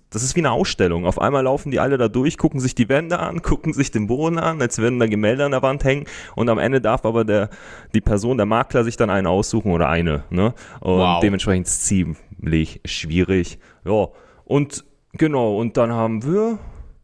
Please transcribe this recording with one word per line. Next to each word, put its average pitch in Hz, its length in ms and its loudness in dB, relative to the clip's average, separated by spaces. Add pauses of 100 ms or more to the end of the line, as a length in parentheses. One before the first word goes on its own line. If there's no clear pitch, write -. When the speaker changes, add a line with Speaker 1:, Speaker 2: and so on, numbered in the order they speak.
(100)
Speaker 1:
das 113 120 -6
ist 131 140 -2
wie 175 60 2
eine 135 100 2
Ausstellung. 95 540 0
Auf 92 140 0
einmal 135 240 2
laufen 135 280 -2
die 123 80 0
alle 135 180 2
da 117 100 2
durch, 127 300 0
gucken 151 220 0
sich 127 140 -2
die 113 140 2
Wände 165 300 0
an, 170 240 -4
gucken - 300 0
sich 135 180 -2
den 107 160 -2
Boden 156 320 0
an, 165 220 -2
als 120 180 -2
würden 120 220 0
da 117 60 4
Gemälde 107 400 2
an 143 60 0
der 131 100 0
Wand 135 220 0
hängen. 139 200 0 (320)
Und 120 140 0
am 110 80 2
Ende 123 220 2
darf 113 260 0
aber 113 180 2
der, 104 240 2 (460)
die 110 80 4
Person, 110 340 0
der 104 100 2
Makler, 117 380 2
sich 113 120 -4
dann 110 140 2
einen 95 160 2
aussuchen 101 460 0
oder 82 160 2
eine, 80 420 0
ne? 101 240 0 (260)
Und 92 180 2
Speaker 2:
Wow. 87 220 4
Speaker 1:
dementsprechend 98 460 0
ist - 140 -4
es - 60 -6
ziemlich 80 1000 -2
schwierig. 87 760 -2 (260)
Ja, 101 240 0 (360)
und 139 400 -2 (300)
genau, 127 440 2
und 113 200 -2
dann 117 140 2
haben 113 300 -2
wir 208 360 -2 (460)